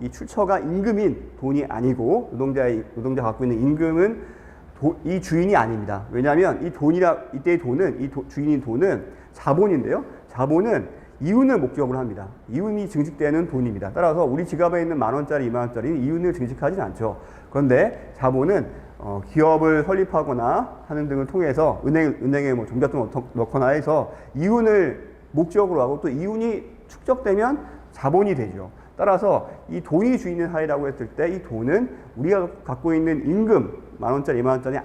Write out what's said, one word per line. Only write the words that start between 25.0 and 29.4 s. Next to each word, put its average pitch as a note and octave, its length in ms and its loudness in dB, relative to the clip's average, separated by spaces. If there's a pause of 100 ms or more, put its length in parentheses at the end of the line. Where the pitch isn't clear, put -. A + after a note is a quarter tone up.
목적으로 E3+ 500 2
하고, C#3 180 0
또 E3+ 80 -4
이윤이 G#3 560 -2 (240)
축적되면 B3+ 760 0 (260)
자본이 F#3 440 2
되죠. F#2+ 360 -6 (240)
따라서 F#3 540 2 (180)